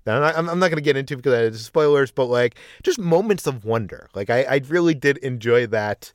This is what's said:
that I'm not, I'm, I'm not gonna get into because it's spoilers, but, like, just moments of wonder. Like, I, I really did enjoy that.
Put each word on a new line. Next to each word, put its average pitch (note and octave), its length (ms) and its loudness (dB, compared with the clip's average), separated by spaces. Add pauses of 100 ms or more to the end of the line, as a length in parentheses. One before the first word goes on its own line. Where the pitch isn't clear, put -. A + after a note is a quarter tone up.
that A2 120 -2
I'm C#3+ 60 2
not, D#3 140 0
I'm, E3+ 120 -2
I'm F3 100 -4
not F#3 120 2
gonna D#3 100 -4
get C#3+ 160 0
into C#3 200 -6
because A#2 380 0
it's A2 100 -14
spoilers, D3 460 2
but, B2+ 160 0
like, A#2+ 300 0 (260)
just F4 160 -2
moments F#3 480 0
of B2 180 -6
wonder. A2 500 -4
Like, G2+ 160 -6
I, B2+ 140 2
I C3+ 240 0
really E3+ 260 2
did C#3 240 0
enjoy A#2+ 480 0
that. G#2 480 -4